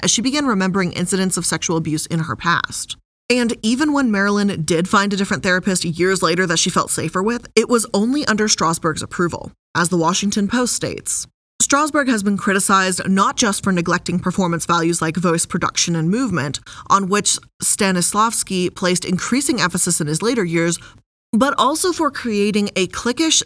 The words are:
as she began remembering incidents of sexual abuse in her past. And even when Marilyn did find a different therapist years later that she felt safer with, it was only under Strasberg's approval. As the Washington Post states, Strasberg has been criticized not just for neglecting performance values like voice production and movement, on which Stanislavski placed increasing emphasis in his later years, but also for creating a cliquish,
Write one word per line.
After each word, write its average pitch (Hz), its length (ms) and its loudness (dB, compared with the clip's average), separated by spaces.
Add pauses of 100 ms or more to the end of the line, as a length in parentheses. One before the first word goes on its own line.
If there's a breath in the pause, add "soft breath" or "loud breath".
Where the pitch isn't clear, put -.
as - 80 0
she 220 140 0
began 277 240 0
remembering 190 460 0
incidents 185 440 -2
of 170 80 -4
sexual 165 320 -2
abuse 156 300 -2
in 165 140 -2
her 156 140 -6
past. - 640 -4 (300)
And 240 360 2
even 254 280 2
when 269 200 2
Marilyn 202 540 2
did 170 220 2
find 202 240 2
a 202 60 0
different 190 240 -2
therapist 180 420 0
years 175 380 0
later 175 240 2
that 165 140 0
she - 100 0
felt - 220 0
safer 160 320 -2
with, 233 320 -4
it 226 120 4
was 233 240 2
only 240 340 0
under 214 220 2
Strasberg's 165 540 0
approval. - 500 -4 (220)
As 165 160 0
the 185 80 2
Washington 196 500 0
Post 240 280 0
states, - 500 -6 (340)
Strasberg 285 480 2
has 233 140 2
been 202 160 0
criticized 190 720 2
not 202 260 2
just 202 280 0
for 196 80 2
neglecting 175 480 0
performance 170 480 -2
values 170 340 0
like 160 140 -2
voice 170 320 0
production - 480 -2
and 165 160 0
movement, 180 480 -2 (280 loud breath)
on 190 220 2
which - 300 0 (240)
Stanislavski 190 1120 0
placed 180 300 0
increasing 240 540 0
emphasis 175 400 0
in 160 60 -2
his 156 160 -2
later 226 240 0
years, 170 320 0 (560 loud breath)
but 254 240 2
also 311 340 2
for 311 200 -2
creating 208 640 0
a 185 120 2
cliquish, 254 580 0